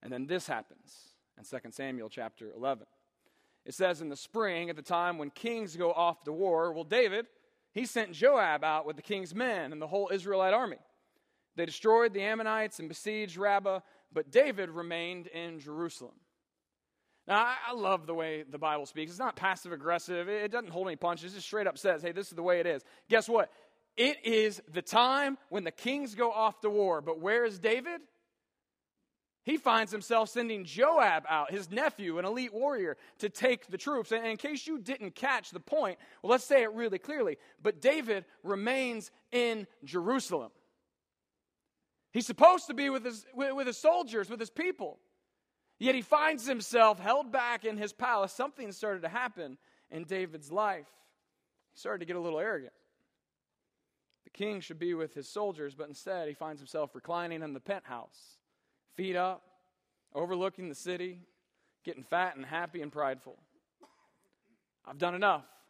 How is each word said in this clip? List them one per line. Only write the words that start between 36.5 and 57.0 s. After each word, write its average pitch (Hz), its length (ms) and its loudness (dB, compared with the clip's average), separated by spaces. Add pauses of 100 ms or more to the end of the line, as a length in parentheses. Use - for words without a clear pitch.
it 214 80 -4
really 220 260 -2
clearly. 233 400 -2 (240)
But 180 180 0
David 233 460 2 (160)
remains 226 680 -2 (220)
in 233 340 0 (180)
Jerusalem. 170 680 -2 (1600)
He's 233 140 -2
supposed 330 400 8
to 285 80 -8
be 277 160 0
with 262 160 -4
his, 226 180 -10 (100)
with, 269 200 -2
with 277 120 -2
his 247 120 -6
soldiers, 262 500 2
with 233 100 -8
his 220 120 -8
people. - 480 -6 (800)
Yet 262 160 4
he 254 80 -2
finds 302 440 4
himself 220 520 6
held 233 340 2
back 240 320 0
in 214 140 -2
his 208 160 -6
palace. 220 400 0
Something 262 380 -6
started 196 280 -4
to 165 80 -6
happen 180 480 -6 (340)
in 165 140 -8
David's 160 480 -8
life. 190 380 -2 (840)
He - 60 -20
started 196 220 -6
to 170 60 -10
get 175 100 -6
a 175 40 -4
little 165 180 -2
arrogant. 170 360 -4 (1500)
The - 60 -20
king 202 300 -6
should 160 180 -16
be 175 140 -4
with 160 220 -6
his 143 120 -12
soldiers, 160 480 -6
but 147 140 -12
instead 160 400 -8
he 147 60 -10
finds 156 260 -10
himself 143 340 -6
reclining 170 480 -6